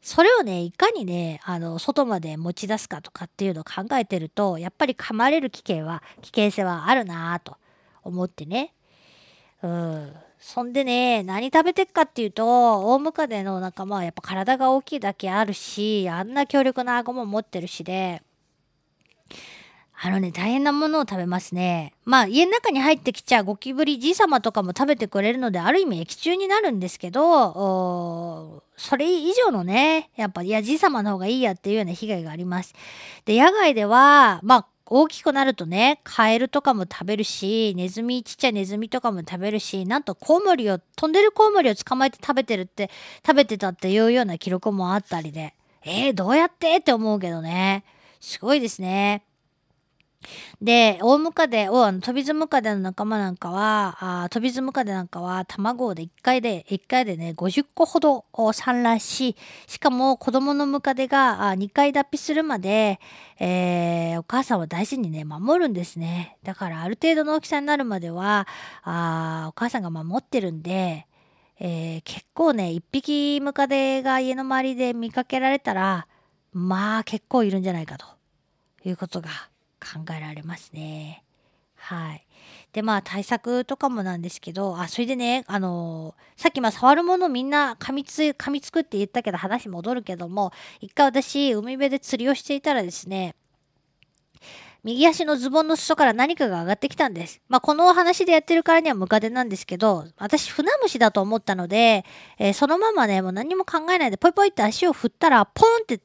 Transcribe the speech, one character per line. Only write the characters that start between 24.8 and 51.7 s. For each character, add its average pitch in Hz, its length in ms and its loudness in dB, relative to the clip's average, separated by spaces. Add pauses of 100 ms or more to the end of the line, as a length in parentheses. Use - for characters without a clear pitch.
べ 285 100 2
て 220 120 -4
く 196 120 -2
れ 208 120 0
る 254 80 -4
の 247 100 -2
で、 180 80 -2
あ 180 140 2
る 370 80 4
意 381 60 2
味 185 160 -4
益 - 140 -10
虫 349 220 -2
に 392 80 -2
な 403 140 2
る 392 100 0
ん 214 80 -2
で 180 100 -4
す - 120 -12
け 180 100 -10
ど、 277 380 4
お 170 1120 -4 (140)
ー、 - 40 -20
そ - 160 -2
れ 302 140 0
以 349 220 0 (120)
上 415 60 4
の 196 140 -2
ね、 285 500 2
や 214 140 -4
っ 185 40 -6
ぱ、 175 120 -8
い 180 40 -4
や、 214 140 0
じ 240 120 0
い 311 40 -2
さ 392 100 4
ま 247 140 0
の 208 80 0
方 190 80 -2
が 185 80 -2
い 247 120 0
い 254 40 2
や 202 120 0
っ - 20 -12
て 196 140 -6
い - 20 0
う 214 60 2
よ 214 40 0
う - 40 0
な 175 80 -6
被 214 120 -10
害 190 160 -4
が 160 80 -10
あ 156 60 -12
り 175 80 -8
ま 180 180 -4
す。 - 140 -16 (480)
で、 220 180 4
野 339 80 10
外 381 240 4
で 214 120 0
は、 254 580 8
ま 240 100 10
あ、 226 120 4 (240)
大 285 180 6
き - 120 -12
く 294 140 0
な 277 100 2
る 262 80 2
と 180 140 -6
ね、 226 360 2
カ 220 280 2
エ 226 80 4
ル 254 100 0
と 277 140 0
か 277 100 4
も 196 120 0
食 - 200 -12
べ 208 140 -4
る 214 60 -2
し、 208 520 -2
ネ 180 120 -4
ズ 202 140 -8
ミ、 247 200 -4
ち - 120 -14
っ - 20 -20
ち 277 100 0
ゃ - 20 4
い 240 60 0
ネ 202 100 -2
ズ 202 140 -6
ミ 220 100 -6
と 254 140 -4
か 233 100 0
も 185 80 -6
食 170 180 -10
べ 196 120 -4
る 214 100 -2
し、 190 240 -8
な 226 140 -2
ん 294 40 -4
と 190 120 -6
コ - 240 2
ウ 403 60 -2
モ 381 100 4
リ 226 160 0
を、 185 80 0
飛 - 300 -6
ん 320 40 0
で 381 80 6
る 427 100 6
コ 427 180 4
ウ 415 40 2
モ 403 80 4
リ 269 100 4
を 208 40 0
捕 - 220 -4
ま 269 100 2
え 262 40 2
て - 140 -20
食 285 100 0
べ 262 100 0
て 226 120 -2
る 185 60 -4
っ 180 40 -6
て、 196 220 -8 (380)
食 294 100 6
べ 285 80 8
て 214 140 -4
た 190 120 -2
っ 175 40 -8
て 185 160 -4
い 202 100 4
う 226 120 6
よ 247 100 4
う - 20 2
な 175 140 -4
記 - 100 -8
録 185 240 -2
も 190 220 -2
あ 208 40 0
っ 202 40 -4
た 170 180 -6
り 156 120 -10
で。 156 220 -12 (280)
え 214 280 0
ー、 233 40 0
ど 185 140 -2
う 254 80 4
や 330 100 6
っ 339 100 -2
て 330 200 2
っ 349 60 4
て 294 100 2
思 220 220 2
う 208 40 -2
け 185 120 -4
ど 165 120 -6
ね。 190 420 0 (360)
す - 180 -14
ご 254 160 2
い 294 60 2
で 233 80 -4
す - 120 -10
ね。 202 440 -2 (1400)
で、 226 420 6
オ 233 100 6
オ 294 60 6
ム 320 140 -2
カ 330 140 2
デ、 220 220 0
お、 240 160 4